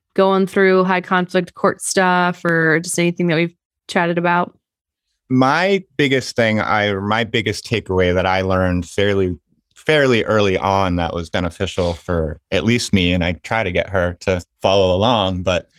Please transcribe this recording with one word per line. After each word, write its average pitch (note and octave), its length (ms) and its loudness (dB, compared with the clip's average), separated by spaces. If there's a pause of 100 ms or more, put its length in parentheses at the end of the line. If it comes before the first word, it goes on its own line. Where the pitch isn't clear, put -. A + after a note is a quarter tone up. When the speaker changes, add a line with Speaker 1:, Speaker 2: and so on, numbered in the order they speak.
(140)
Speaker 1:
going F#3+ 320 2
through F#3 380 4
high F#3 180 0
conflict F3+ 500 -2
court - 300 -2
stuff F3+ 600 0
or E3 380 2
just F3 180 -8
anything F3 280 0
that E3+ 100 2
we've E3+ 180 -2 (340)
chatted F3 280 -2
about? F3 420 -2 (720)
Speaker 2:
My E3 560 2 (140)
biggest C3+ 380 0
thing, A2 240 2
I, G#2 340 0
my G#2 300 -2
biggest G#2+ 420 -4
takeaway F#2 480 0
that F2+ 100 0
I F#2 160 0
learned F#2 480 0
fairly, G2 480 0 (380)
fairly C3+ 500 2
early G#2 320 2
on G2 400 0
that E2+ 160 -4
was E2+ 160 -8
beneficial F2 640 -4
for D#2+ 480 -6 (100)
at F2 140 -2
least A#2 300 0
me, F2+ 180 2
and F2+ 100 0
I F2 100 -2
try A2+ 300 -4
to F#2+ 80 -4
get F2 200 -4
her F2+ 300 -2
to F#2 200 -2 (220)
follow F#2+ 340 2
along, G2 460 0
but F2+ 260 -2 (100)